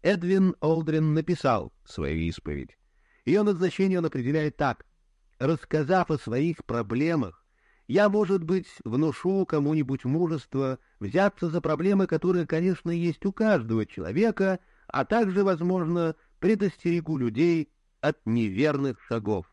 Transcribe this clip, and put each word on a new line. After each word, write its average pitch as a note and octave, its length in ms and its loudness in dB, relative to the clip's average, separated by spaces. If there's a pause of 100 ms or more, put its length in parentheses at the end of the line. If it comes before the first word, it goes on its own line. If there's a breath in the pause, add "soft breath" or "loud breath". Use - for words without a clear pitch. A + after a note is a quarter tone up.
Эдвин F#3 560 2
Олдрин D#3 560 0
написал C#3+ 580 0 (120)
свою D#2 380 -4
исповедь. D2+ 540 -8 (480)
Ее G3+ 200 2
назначение F#3+ 560 0
он E3 60 -2
определяет C#3+ 500 -2
так: C#3 280 -2 (540)
"Рассказав D#3 720 0
о D3 80 0
своих C#3+ 460 -4
проблемах, A#2 840 -2 (400)
я, G3+ 220 4
может G3 340 2
быть, F3 240 -2 (180)
внушу D#3+ 640 0
кому-нибудь D3 580 0
мужество C3+ 760 -2 (180)
взяться F3+ 500 0
за D#3+ 120 -2
проблемы, F3+ 480 2
которые, F3 400 0
конечно, E3+ 420 0
есть E3+ 340 -2
у G3+ 80 0
каждого A2+ 540 2
человека, F#3 720 0 (300 soft breath)
а - 160 -2
также, G3+ 400 2
возможно, F3 720 0 (240 soft breath)
предостерегу F3 760 0
людей C#3 540 0 (300)
от D3 260 -2
неверных A#2+ 760 0
шагов". G#2 500 -2